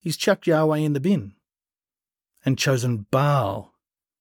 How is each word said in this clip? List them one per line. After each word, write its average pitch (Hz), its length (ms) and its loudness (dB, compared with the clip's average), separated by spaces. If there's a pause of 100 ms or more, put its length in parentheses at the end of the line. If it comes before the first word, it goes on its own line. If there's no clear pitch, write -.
he's 160 160 -6
chucked - 300 0
Yahweh 156 320 2
in 151 160 0
the 139 60 -2
bin 139 360 -2 (1080)
and 131 140 0
chosen 123 520 -2
Baal 127 640 0 (460)